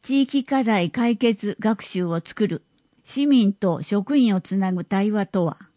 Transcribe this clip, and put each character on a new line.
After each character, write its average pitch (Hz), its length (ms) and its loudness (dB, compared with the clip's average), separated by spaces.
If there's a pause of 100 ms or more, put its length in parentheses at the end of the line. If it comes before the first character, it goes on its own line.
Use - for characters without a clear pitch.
地 277 220 2
域 262 200 -2
課 269 200 0
題 208 280 0
解 233 260 0
決 214 420 0
学 220 240 0
習 180 220 -4
を 165 180 -2
作 - 240 -4
る、 165 160 -6 (400)
市 277 220 -4
民 240 280 4
と 175 280 -2
職 202 360 -2
員 226 180 4
を 185 60 0
つ - 160 -6
な 190 160 0
ぐ 175 100 -4
対 196 280 0
話 208 160 -2
と 180 180 0
は。 156 120 -4 (200)